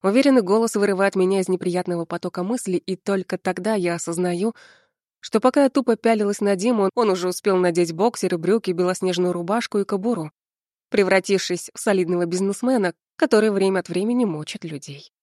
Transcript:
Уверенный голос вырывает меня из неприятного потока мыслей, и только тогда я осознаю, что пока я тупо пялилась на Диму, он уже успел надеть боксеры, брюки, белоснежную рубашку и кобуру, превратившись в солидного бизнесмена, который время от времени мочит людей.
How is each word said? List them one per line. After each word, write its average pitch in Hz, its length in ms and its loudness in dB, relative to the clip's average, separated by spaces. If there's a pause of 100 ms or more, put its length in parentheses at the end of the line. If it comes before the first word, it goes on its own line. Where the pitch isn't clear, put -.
Уверенный 254 380 4
голос 220 340 0
вырывает 196 400 0
меня 190 260 2
из 180 80 -4
неприятного 180 560 -2
потока 175 380 -6
мыслей, 196 340 -4
и 190 180 -4
только 190 420 -4
тогда 190 380 -2
я 175 200 -2
осознаю, 175 600 -4 (640)
что - 200 -2
пока 269 240 4
я 269 60 4
тупо 240 260 0
пялилась 214 460 0
на 202 140 2
Диму, 202 400 0
он 226 160 2
уже 185 160 0
успел 190 300 0
надеть 175 360 2
боксеры, 185 440 0
брюки, 190 340 0
белоснежную 180 640 0
рубашку 190 440 -2
и 202 80 0
кобуру, 190 460 -4 (580)
превратившись 190 840 2
в - 60 -18
солидного 180 460 0
бизнесмена, 196 680 0 (220)
который 220 360 4
время 190 280 0
от 175 100 -8
времени 220 360 0
мочит 156 380 -6
людей. 143 480 -14 (120)